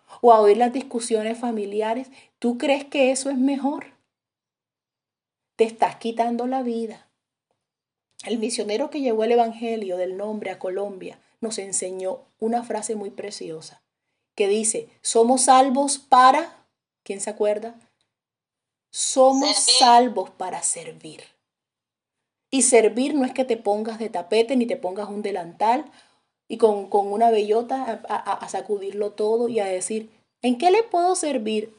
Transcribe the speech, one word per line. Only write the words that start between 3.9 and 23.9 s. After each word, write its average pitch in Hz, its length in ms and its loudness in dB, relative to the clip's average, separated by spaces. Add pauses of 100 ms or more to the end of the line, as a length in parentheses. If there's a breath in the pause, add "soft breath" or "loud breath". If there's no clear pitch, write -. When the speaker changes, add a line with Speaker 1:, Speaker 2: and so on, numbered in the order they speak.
Speaker 1:
Te 226 80 4
estás 220 320 -2
quitando 233 500 -4
la 262 160 -4
vida. 226 460 -8 (1160)
El 214 120 -4
misionero 220 520 -4
que 294 120 -8
llevó 220 220 0
el 233 80 0
evangelio 226 640 -2
del 185 200 -4
nombre 208 340 -8
a 180 80 -14
Colombia 190 600 -8 (200)
nos 220 180 -8
enseñó 185 600 -8 (200)
una 233 240 -4
frase 220 320 -8
muy 202 140 -8
preciosa 185 720 -14 (540)
que 202 120 2
dice, 214 420 -2 (120)
"Somos 240 420 4
salvos 269 540 4
para", 262 680 4 (380)
¿quién 196 160 -10
se 208 120 -8
acuerda? 214 480 -2 (1120)
"Somos 269 640 2
Speaker 2:
Servir. - 240 0
Speaker 1:
salvos 240 520 6
para 175 320 -10
servir". 160 600 -10 (1300)
Y 269 120 0
servir 240 520 2
no 262 100 0
es 254 80 -8
que 262 120 -2
te 226 120 -4
pongas 220 400 -4